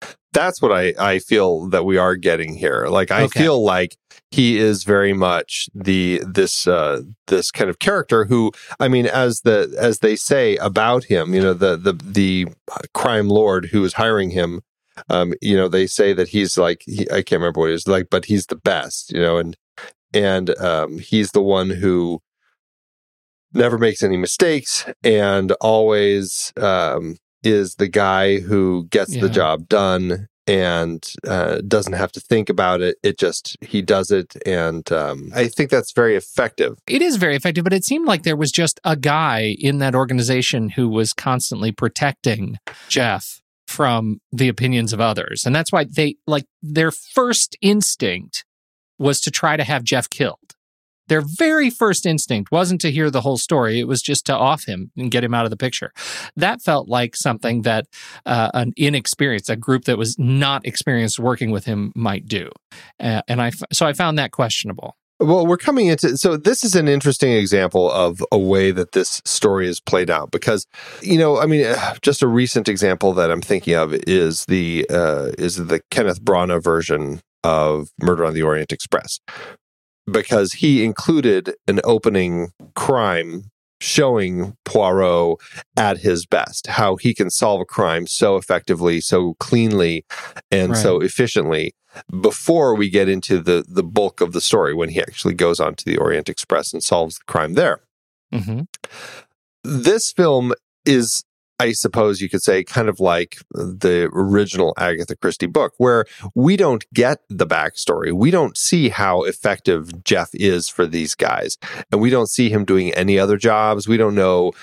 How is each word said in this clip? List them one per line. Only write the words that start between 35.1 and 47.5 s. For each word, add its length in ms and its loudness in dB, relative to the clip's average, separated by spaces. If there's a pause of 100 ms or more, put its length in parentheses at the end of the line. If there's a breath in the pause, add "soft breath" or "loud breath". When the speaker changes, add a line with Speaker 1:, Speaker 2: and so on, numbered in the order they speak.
Speaker 1:
I 140 0
think 220 -2
that's 240 0
very 240 4
effective. 600 -4 (100)
Speaker 2:
It 140 0
is 140 2
very 200 0
effective, 280 -2
but 100 0
it 120 0
seemed 220 -2
like 160 0
there 120 0
was 160 -2
just 320 -2
a 140 0
guy 600 0
in 180 0
that 180 0
organization 760 0
who 200 -2
was 240 0
constantly 580 -4
protecting 840 -4 (320 loud breath)
Jeff 520 -2 (260)
from 520 -2 (120)
the 180 0
opinions 420 -2
of 80 -6
others. 460 -2
And 100 0
that's 160 -2
why 140 2
they, 300 -2 (120)
like, 180 -2 (160)
their 300 0
first 720 -2